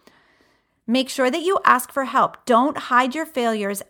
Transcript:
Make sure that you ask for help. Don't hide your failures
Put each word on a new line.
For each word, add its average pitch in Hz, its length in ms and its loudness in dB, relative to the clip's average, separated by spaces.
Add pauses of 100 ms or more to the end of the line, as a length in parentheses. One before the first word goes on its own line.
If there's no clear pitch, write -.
(880)
Make 262 220 0
sure 254 220 0
that 302 120 -2
you 381 220 2
ask 247 260 2
for 269 140 -4
help. 240 400 0
Don't 254 320 2
hide 254 380 0
your 311 120 -6
failures 220 640 -4